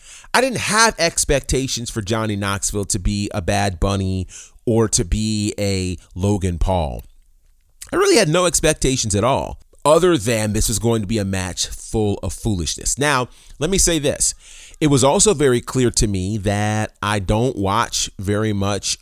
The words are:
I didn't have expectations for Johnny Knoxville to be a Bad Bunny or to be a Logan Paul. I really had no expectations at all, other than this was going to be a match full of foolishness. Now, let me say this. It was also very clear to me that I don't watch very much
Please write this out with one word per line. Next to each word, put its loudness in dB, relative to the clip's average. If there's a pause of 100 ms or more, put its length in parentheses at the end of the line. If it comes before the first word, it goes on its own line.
(340)
I 4
didn't 0
have 2
expectations -2
for -4
Johnny -2
Knoxville -2
to -2
be 0
a -4
Bad -2
Bunny -2 (360)
or 2
to 0
be 0
a -2 (180)
Logan 0
Paul. -2 (880)
I 0
really 4
had 4
no 2
expectations 0
at 2
all, -2 (260)
other 6
than 0
this 0
was -2
going 2
to -4
be 0
a -2
match -4
full -2
of -4
foolishness. -4
Now, 0 (320)
let -2
me 2
say 2
this. -2 (440)
It 4
was 4
also 4
very 4
clear 0
to 2
me -2
that -2 (100)
I -2
don't 0
watch 0 (120)
very 0
much -2